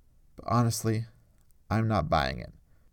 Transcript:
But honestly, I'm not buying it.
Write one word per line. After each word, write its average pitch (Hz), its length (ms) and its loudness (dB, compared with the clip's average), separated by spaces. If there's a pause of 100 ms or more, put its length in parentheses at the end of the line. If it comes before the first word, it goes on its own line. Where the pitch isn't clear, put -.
(360)
But - 100 -18
honestly, 113 600 0 (640)
I'm 110 200 0
not 101 200 0
buying 67 300 0
it. - 160 -12 (380)